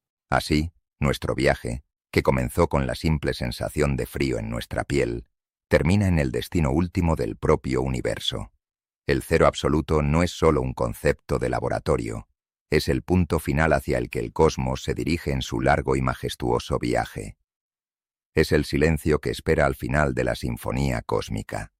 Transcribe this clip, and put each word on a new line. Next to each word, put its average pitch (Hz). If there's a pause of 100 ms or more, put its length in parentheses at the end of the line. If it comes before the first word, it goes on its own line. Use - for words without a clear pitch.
(300)
Así, 78 (280)
nuestro -
viaje, 64 (260)
que -
comenzó 67
con 69
la 60
simple 71
sensación 64
de 58
frío 67
en 55
nuestra 57
piel, 60 (420)
termina 95
en 87
el 67
destino 67
último 85
del 57
propio 69
universo. 57 (540)
El 65
cero 78
absoluto 73
no 73
es 87
solo 78
un 64
concepto 65
de 62
laboratorio, 58 (440)
es 78
el 65
punto 87
final 76
hacia 67
el 60
que 64
el 57
cosmos 65
se 67
dirige 71
en 67
su 60
largo 67
y 67
majestuoso 62
viaje. 58 (1000)
Es 80
el 76
silencio 76
que -
espera 73
al 67
final 67
de 62
la 58
sinfonía 60
cósmica. 53